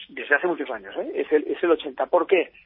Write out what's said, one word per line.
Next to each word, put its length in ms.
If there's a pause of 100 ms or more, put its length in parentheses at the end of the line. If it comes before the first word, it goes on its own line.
desde 260
hace 120
muchos 220
años, 280
¿eh? 180
Es 160
el, 160
es 160
el 80
ochenta. 360
¿Por 200
qué? 240 (140)